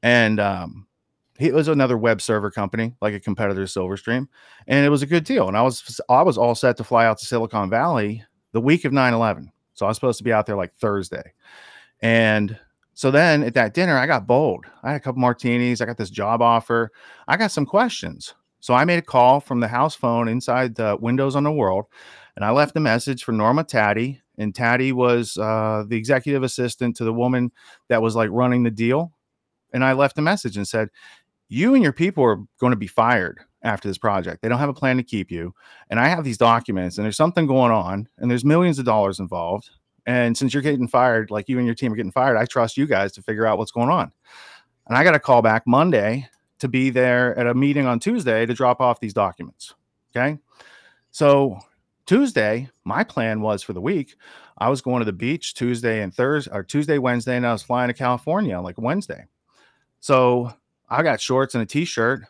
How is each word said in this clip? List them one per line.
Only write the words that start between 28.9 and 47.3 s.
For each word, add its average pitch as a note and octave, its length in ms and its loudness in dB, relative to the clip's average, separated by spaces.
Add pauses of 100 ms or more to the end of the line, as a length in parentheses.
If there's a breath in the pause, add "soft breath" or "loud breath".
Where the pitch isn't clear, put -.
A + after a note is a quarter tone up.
And B2+ 120 -2
I C3 100 2
left C#3 240 0
a D3+ 40 -2
message D3+ 340 -2
and G2+ 120 -4
said, A2 220 -2 (580 loud breath)
"You G3+ 260 2
and C4 80 6
your D3 100 4
people E3+ 320 0
are G#2+ 140 4 (220)
gonna B2 160 2
be G2+ 100 -6
fired A2+ 540 0 (220)
after G#2 260 -4
this F#2 100 -6
project. F2+ 440 -2
They A2 60 -4
don't A#2+ 100 0
have C#3+ 100 -2
a C#3 60 -6
plan B2+ 220 0
to B2+ 60 -2
keep G#2+ 280 -6
you. F2 240 -8 (360 soft breath)
And A2+ 100 0
I C3 80 4
have E3 160 0
these A#2 140 -4
documents, A2+ 600 2
and G#2 60 -4
there's G#2+ 120 -4
something E3 300 2
going B2+ 260 4
on, G2 360 -2 (100)
and B2 120 -2
there's B2 140 -2
millions D#3+ 340 4
of C3 80 -6
dollars G2+ 340 0
involved. F2 500 -6 (360)
And A#2+ 300 0
since C3 180 -2
you're C#3+ 80 -2
getting C3 260 -2
fired, A#2+ 420 2
like, G#2 180 -6
you B2+ 100 -2
and B2 80 -2
your A#2 80 -2
team A#2 180 -4
are G#2 40 -6
getting G#2+ 160 -6
fired, C3 240 2
I A2+ 100 0
trust A#2 300 -2
you C#3 100 0
guys G2 260 0
to G2 100 -20
figure A2 240 -2
out G#2 120 2
what's G#2+ 120 -6
going A#2+ 200 -2
on." D#3+ 220 -2 (760 loud breath)
And A#2 80 0
I C#3+ 80 4
got E3+ 100 6
a D3 60 2
call A#2+ 220 4
back A2+ 240 4
Monday B2+ 640 2 (300)
to C#3 100 -6
be C3 220 0
there B2 480 2